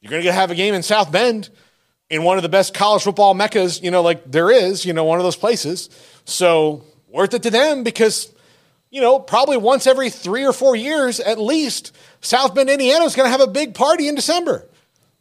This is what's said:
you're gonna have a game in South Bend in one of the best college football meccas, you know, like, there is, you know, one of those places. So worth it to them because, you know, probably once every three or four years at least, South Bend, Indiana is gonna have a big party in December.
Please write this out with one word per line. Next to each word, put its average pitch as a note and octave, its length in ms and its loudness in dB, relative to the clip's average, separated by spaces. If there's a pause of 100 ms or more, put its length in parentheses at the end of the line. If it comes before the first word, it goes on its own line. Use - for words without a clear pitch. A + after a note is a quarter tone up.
you're G#2+ 120 -18
gonna E3+ 200 -2
have F#3 200 -2
a - 20 -8
game G3 200 -2
in F3 100 -4
South G3+ 260 0
Bend G#3+ 380 -2 (600)
in D#3+ 140 -4
one F3+ 140 2
of F3 80 -2
the E3+ 40 -4
best F#3 240 0
college G#3 300 0
football G3 320 2
meccas, F#3 480 -2
you F3 80 -6
know, F3+ 120 2
like, E3+ 280 -2
there E3 220 2
is, F#3+ 340 2
you F3 60 -2
know, D#3+ 120 -2
one D#3+ 140 0
of F3+ 60 0
those F3 120 -2
places. F#3 540 -6 (340)
So D#3 600 0 (240)
worth F#3+ 260 -2
it A#3 80 -4
to A#3 80 -2
them C4+ 320 2
because, - 460 -2 (640)
you C4+ 100 -8
know, B3+ 180 4
probably C4+ 380 0
once A#3+ 320 0
every C4 200 2
three G#3+ 360 -6
or C4+ 80 2
four C4 240 2
years C4 440 -2
at G#3+ 180 -2
least, C4 540 -4 (280)
South B3 340 0
Bend, C4+ 160 2
Indiana C#4 340 2
is C#4+ 120 0
gonna C4 120 4
have C4 120 2
a C4 80 4
big B3 260 -6
party D4+ 340 0
in D4 60 -4
December. D#4 520 -4 (540)